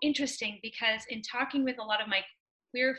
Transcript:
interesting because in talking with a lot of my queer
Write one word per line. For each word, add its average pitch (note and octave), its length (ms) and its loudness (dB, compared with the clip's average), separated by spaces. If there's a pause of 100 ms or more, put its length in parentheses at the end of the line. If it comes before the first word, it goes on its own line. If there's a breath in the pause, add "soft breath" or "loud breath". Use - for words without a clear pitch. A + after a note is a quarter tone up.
interesting C4 600 0
because A3 460 0
in A3+ 140 -6
talking C4+ 420 0
with B3+ 160 0
a A3 40 -4
lot G#3+ 180 0
of G#3+ 80 -4
my F#3+ 140 2 (480)
queer C4 280 2